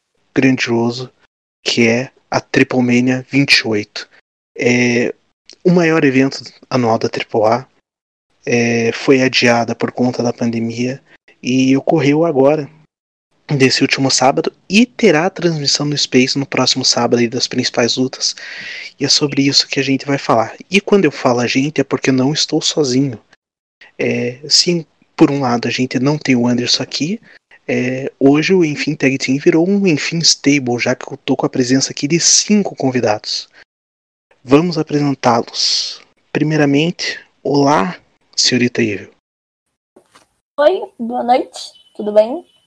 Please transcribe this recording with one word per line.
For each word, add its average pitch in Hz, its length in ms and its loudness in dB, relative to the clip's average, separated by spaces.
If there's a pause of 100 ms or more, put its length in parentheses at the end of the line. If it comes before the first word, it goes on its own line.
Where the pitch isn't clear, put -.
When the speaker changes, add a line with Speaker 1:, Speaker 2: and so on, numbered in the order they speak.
(320)
Speaker 1:
grandioso 123 800 0 (540)
que 117 240 2
é 120 240 -2 (180)
a 131 100 -2
Triplemania 127 880 0
vinte 139 280 2
e - 100 -2
oito. 104 420 -6 (480)
É 120 560 0 (520)
o 180 80 4
maior 160 320 2
evento 131 400 0 (260)
anual 117 260 0
da 113 120 -2
triple - 340 -4
A, 117 240 0 (840)
é, 117 420 0
foi 135 280 2
adiada 120 540 0
por 117 180 -6
conta 123 300 -2
da 120 100 -2
pandemia 117 680 -4 (400)
e 131 340 2
ocorreu 147 480 2
agora, 143 420 2 (840)
nesse 131 320 2
último 135 280 0
sábado, 139 400 0 (160)
e 214 200 4
terá 170 420 2
transmissão 160 560 -2
no 147 120 -2
Space 131 420 0
no 135 80 -2
próximo 127 360 -2
sábado 120 380 0
aí 117 80 2
das 123 180 -6
principais 123 500 -2
lutas. - 380 -4 (640)
E 139 60 -6
é 139 40 -2
sobre 139 340 0
isso 139 260 0
que - 100 -6
a 139 40 0
gente 135 240 -2
vai 139 100 0
falar. 123 400 -2 (140)
E 196 100 2
quando 196 240 2
eu 143 80 2
falo 123 280 0
a 120 60 0
gente, 135 360 0
é - 20 0
porque - 240 -4
eu 135 60 4
não 131 180 2
estou 156 300 -2
sozinho. 131 580 -2 (800)
É, 120 500 -4
sim, 170 380 -2 (280)
por 151 160 4
um 143 100 -2
lado, 120 280 -2
a - 20 -6
gente 131 280 -2
não 143 180 0
tem 139 180 0
o 120 120 2
Anderson 120 360 0
aqui. 160 380 -6 (460)
É, 131 520 -4
hoje 147 360 4
o 180 100 4
Enfim 147 300 -2
Tag 135 240 0
Team 131 180 -2
virou 160 320 2
um 196 180 2
Enfim 165 340 0
Stable, 139 580 0
já 127 160 -2
que - 180 -14
eu 139 60 -12
tô - 180 -2
com - 80 -4
a 151 60 -2
presença 131 400 0
aqui - 180 -6
de 165 100 2
cinco 196 560 2
convidados. 120 720 -2 (960)
Vamos 160 360 2
apresentá-los. - 1200 -2 (320)
Primeiramente, 151 880 0 (220)
olá, 147 560 0 (400)
senhorita 123 420 0
Evil. 104 300 -4 (1500)
Speaker 2:
Oi, 381 380 2
boa 240 260 -6
noite, - 480 -2 (220)
tudo 208 180 -6
bem? 226 340 2 (200)